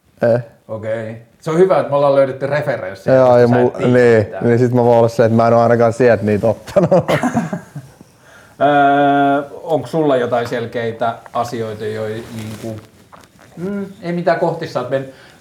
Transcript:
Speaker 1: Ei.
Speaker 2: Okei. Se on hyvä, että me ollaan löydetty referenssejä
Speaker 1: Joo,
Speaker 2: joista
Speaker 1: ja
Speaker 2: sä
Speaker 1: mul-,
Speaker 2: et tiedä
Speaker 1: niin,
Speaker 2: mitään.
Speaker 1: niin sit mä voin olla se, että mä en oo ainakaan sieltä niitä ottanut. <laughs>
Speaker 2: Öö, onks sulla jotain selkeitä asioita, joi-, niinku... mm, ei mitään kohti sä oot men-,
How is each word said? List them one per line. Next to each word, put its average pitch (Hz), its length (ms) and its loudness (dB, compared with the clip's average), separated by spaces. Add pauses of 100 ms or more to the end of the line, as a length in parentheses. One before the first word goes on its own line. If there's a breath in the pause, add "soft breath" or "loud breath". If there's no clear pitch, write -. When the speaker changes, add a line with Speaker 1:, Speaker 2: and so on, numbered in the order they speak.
(220)
Speaker 1:
Ei. 117 160 2 (300)
Speaker 2:
Okei. 110 480 -8 (240)
Se 160 100 -8
on 160 80 -2
hyvä, 180 200 4
että 131 120 -2
me 143 60 0
ollaan 143 180 2
löydetty 139 320 0
referenssejä 131 680 -2
Speaker 1:
Joo, 127 220 6
Speaker 2:
joista - 20 6
Speaker 1:
ja 120 80 4
Speaker 2:
sä 123 60 4 (100)
Speaker 1:
mul-, - 40 4
Speaker 2:
et - 100 -6
tiedä 123 140 0
Speaker 1:
niin, 117 320 6
Speaker 2:
mitään. - 200 -8
Speaker 1:
niin 117 140 4
sit 123 140 2
mä 123 120 2
voin 120 140 6
olla 117 100 4
se, 117 160 2
että 113 120 2
mä 113 120 4
en 117 60 4
oo 117 80 4
ainakaan 117 300 2
sieltä 110 320 2
niitä 104 220 0
ottanut. - 460 -2
<laughs> 170 200 0 (1500 soft breath)
Speaker 2:
Öö, 143 840 2 (200)
onks 151 280 -4
sulla 151 260 0
jotain 120 320 -2
selkeitä 117 640 -6 (180)
asioita, 113 520 -8
joi-, 110 400 -8 (120)
niinku... 110 440 -12 (760)
mm, 196 300 -8 (160)
ei 175 100 -8
mitään 175 280 -2
kohti 160 280 -4
sä 135 120 -6
oot 120 100 -8
men-, 135 180 -4 (320 loud breath)